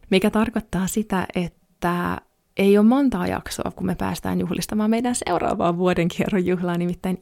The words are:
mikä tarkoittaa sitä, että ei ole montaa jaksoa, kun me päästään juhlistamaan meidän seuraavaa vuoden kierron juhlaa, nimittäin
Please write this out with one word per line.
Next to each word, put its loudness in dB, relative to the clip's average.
mikä 4
tarkoittaa -2
sitä, -2
että -4
ei 6
ole 6
montaa 4
jaksoa, -4
kun -6
me -2
päästään -4
juhlistamaan -2
meidän 0
seuraavaa -2
vuoden 2
kierron -2
juhlaa, -2
nimittäin -4